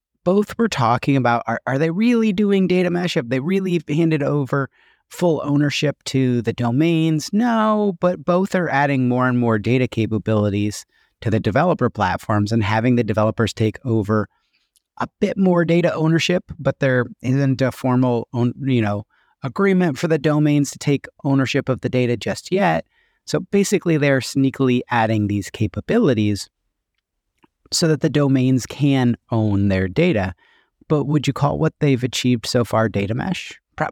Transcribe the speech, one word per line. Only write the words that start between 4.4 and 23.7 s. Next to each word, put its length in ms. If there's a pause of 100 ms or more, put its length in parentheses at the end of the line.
full 360
ownership 640
to 360
the 100
domains?" 800
No, 680
but 240
both 320
are 120
adding 400
more 200
and 100
more 220
data 260
capabilities 1000 (360)
to 100
the 80
developer 500
platforms 600
and 140
having 320
the 80
developers 480
take 320
over 440 (720)
a 100 (120)
bit 180
more 260
data 300
ownership, 500 (140)
but 220
there 260 (160)
isn't 400
a 80
formal 600
own, 280
you 220
know, 240 (360)
agreement 540
for 120
the 100
domains 540
to 60
take 280 (160)
ownership 460
of 140
the 60
data 280
just 340
yet. 340 (420)
So 140
basically, 560